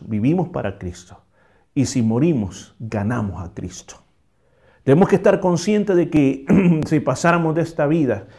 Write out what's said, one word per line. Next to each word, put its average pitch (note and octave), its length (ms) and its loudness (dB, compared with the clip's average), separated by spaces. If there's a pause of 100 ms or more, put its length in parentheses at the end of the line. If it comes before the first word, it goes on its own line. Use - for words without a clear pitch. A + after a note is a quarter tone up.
vivimos A#2+ 440 0
para G#2 280 -6
Cristo. - 440 -14 (520)
Y C3+ 120 0
si B2 160 -2
morimos, A#2 760 -2
ganamos G#2 640 -4
a F2 120 -14
Cristo. - 440 -14 (840)
Tenemos D3+ 260 6
que G3+ 60 4
estar F3 240 2
conscientes G3+ 560 0
de F3 140 2
que C3+ 360 0 (360)
<clears throat> - 60 -6
si D#3 120 0
pasáramos E3 560 0
de E3+ 60 0
esta - 240 -4
vida, C#3+ 420 0 (120)